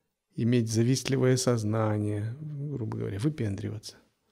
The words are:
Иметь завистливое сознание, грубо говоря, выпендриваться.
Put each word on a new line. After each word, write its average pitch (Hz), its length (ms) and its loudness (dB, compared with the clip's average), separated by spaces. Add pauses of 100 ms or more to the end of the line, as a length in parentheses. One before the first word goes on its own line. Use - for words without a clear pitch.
(380)
Иметь 120 300 4
завистливое 127 680 4
сознание, 107 1040 0
грубо 143 580 -6
говоря, 110 200 -6
выпендриваться. 107 800 -4 (360)